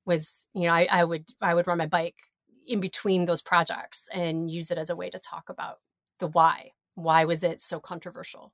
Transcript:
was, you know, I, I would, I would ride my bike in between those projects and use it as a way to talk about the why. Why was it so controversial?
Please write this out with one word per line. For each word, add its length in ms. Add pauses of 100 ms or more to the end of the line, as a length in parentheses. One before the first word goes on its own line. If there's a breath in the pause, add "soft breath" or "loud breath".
was, 480
you 100
know, 100
I, 180
I 140
would, 220 (140)
I 140
would 140
ride 100
my 80
bike 300 (500)
in 140
between 440
those 160
projects 720
and 380
use 220
it 60
as 120
a 60
way 140
to 100
talk 280
about 280 (420)
the 80
why. 460 (240)
Why 300
was 180
it 160
so 180
controversial? 760